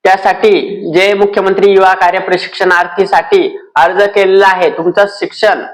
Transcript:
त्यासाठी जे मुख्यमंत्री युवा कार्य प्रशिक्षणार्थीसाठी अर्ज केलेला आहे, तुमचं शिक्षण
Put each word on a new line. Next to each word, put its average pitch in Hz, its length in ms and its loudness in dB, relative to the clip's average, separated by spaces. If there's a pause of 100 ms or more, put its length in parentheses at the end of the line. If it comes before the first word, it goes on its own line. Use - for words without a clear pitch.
त्यासाठी 190 460 0 (420)
जे 196 220 0
मुख्यमंत्री 196 560 0
युवा 190 240 4
कार्य 185 260 0
प्रशिक्षणार्थीसाठी 180 1400 -2 (200)
अर्ज 180 280 2
केलेला 196 420 2
आहे, 180 240 0
तुमचं 180 400 0
शिक्षण - 520 -2 (100)